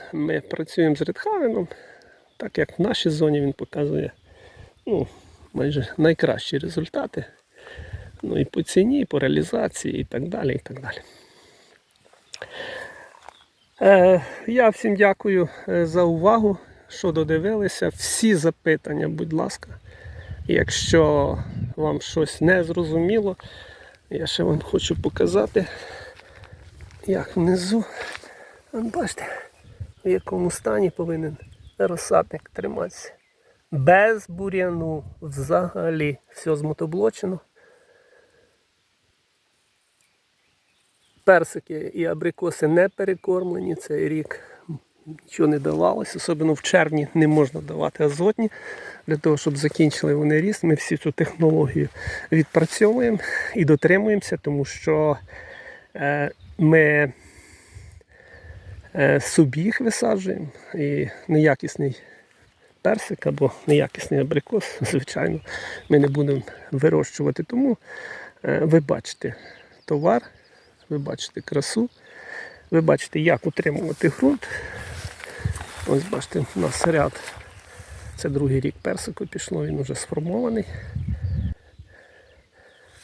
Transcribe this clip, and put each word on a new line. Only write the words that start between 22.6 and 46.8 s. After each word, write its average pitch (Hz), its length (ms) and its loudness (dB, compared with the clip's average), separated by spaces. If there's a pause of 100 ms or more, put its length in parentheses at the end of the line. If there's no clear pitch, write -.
зрозуміло, 175 720 0 (760)
я 160 160 -6
ще - 160 -2
вам 156 180 2
хочу - 420 -2
показати, 185 640 0 (1400)
як 190 300 -2
внизу. 185 480 2 (880)
От 226 120 -6
бачите, 233 420 -6 (800)
в 196 40 -2
якому 185 420 0
стані 208 400 0
повинен 160 460 -4 (420)
розсадник 170 760 -2
триматися. - 600 -8 (580)
Без 190 580 4
бур'яну 175 760 -4 (160)
взагалі. 160 960 -2 (120)
Все 160 260 -2
змотоблочено. 170 840 -2 (3750)
Персики 170 500 4
і 156 300 -6
абрикоси 165 640 -2
не 175 200 4
перекормлені 185 840 -2
цей 151 340 -4
рік. 156 320 -6 (640)
Нічого 156 420 -2
не 151 100 4
давалось, 156 580 0
особливо 160 360 0
в 143 100 -4
червні 156 520 2